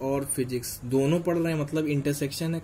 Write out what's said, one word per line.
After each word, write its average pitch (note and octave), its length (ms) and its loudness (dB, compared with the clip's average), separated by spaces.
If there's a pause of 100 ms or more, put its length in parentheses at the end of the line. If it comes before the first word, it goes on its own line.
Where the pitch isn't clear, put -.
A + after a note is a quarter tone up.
और C#3 240 0
physics B2+ 600 -2
दोनों C3+ 340 4
पढ़ E3+ 180 0
रहे E3 140 2
हैं, D#3 80 0
मतलब D#3 280 -2
intersection D3 680 -2
है। E3 100 -4